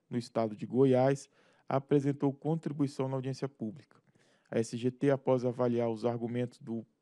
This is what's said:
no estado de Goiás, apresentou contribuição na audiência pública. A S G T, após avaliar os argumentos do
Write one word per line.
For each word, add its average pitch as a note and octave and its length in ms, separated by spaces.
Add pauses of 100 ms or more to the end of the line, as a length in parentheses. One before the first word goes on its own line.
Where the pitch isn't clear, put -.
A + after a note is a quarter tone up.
(100)
no B2 80
estado A2+ 360
de G#2+ 120
Goiás, C3 640 (360)
apresentou C#3+ 640
contribuição D3 800
na C3 60
audiência C3 340
pública. - 480 (540)
A - 80
S A2+ 180
G A#2+ 140
T, C#3 200
após C3 360
avaliar A#2+ 420
os A2 160
argumentos A#2+ 540
do A#2 260 (160)